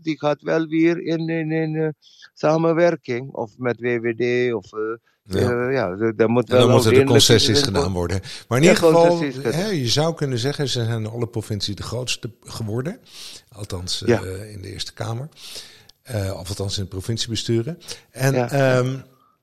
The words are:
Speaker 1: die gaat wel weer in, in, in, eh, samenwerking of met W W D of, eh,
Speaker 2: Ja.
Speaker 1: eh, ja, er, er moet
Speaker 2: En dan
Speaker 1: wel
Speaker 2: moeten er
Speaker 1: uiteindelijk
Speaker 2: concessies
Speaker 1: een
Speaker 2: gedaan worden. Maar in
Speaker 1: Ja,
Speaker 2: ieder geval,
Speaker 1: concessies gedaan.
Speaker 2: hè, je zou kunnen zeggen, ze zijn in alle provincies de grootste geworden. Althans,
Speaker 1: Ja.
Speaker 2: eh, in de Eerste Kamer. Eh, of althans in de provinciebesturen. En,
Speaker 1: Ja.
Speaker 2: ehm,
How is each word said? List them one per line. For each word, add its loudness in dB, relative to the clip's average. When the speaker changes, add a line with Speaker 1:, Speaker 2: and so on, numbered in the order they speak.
Speaker 1:
die -4
gaat -2
wel -2
weer 2
in, -4
in, -4
in, -2
eh, 0
samenwerking 2
of -6
met -2
W -8
W -4
D 0
of, -8
eh, -8
Speaker 2:
Ja. -4
Speaker 1:
eh, 0
ja, 0
er, -2
er 4
moet 2
Speaker 2:
En 4
dan 8
Speaker 1:
wel 6
Speaker 2:
moeten 6
er 6
Speaker 1:
uiteindelijk 6
Speaker 2:
concessies 6
Speaker 1:
een 2
Speaker 2:
gedaan 0
worden. -2
Maar 0
in 4
Speaker 1:
Ja, 10
Speaker 2:
ieder 6
geval, 6
Speaker 1:
concessies 0
gedaan. 0
Speaker 2:
hè, -2
je -2
zou 2
kunnen -4
zeggen, -2
ze -2
zijn -2
in -8
alle -6
provincies -4
de -12
grootste -6
geworden. -8
Althans, -8
Speaker 1:
Ja. 2
Speaker 2:
eh, -10
in -14
de -14
Eerste -10
Kamer. -8
Eh, -4
of -12
althans -6
in -4
de -8
provinciebesturen. -4
En, 0
Speaker 1:
Ja. 0
Speaker 2:
ehm, 2